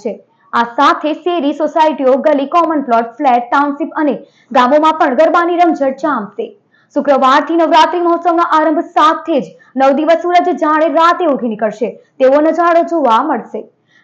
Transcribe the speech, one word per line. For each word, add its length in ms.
છે. 100
આ 240
સાથે 380
શેરી, 500
સોસાયટીઓ, 640
ગલી, 180
કોમન 420
પ્લોટ, 300
ફ્લેટ, 320
ટાઉનશીપ 500
અને 140
ગામોમાં 460
પણ 220
ગરબાની 400
રમઝટ 480
જામશે. 460
શુક્રવારથી 680
નવરાત્રી 460
મહોત્સવનો 500
આરંભ 380
સાથે 440
જ 60
નવ 160
દિવસ 340
સૂરજ 380
જાણે 340
રાતે 380
ઉગી 180
નીકળશે 420
તેવો 300
નજારો 340
જોવા 400
મળશે. 480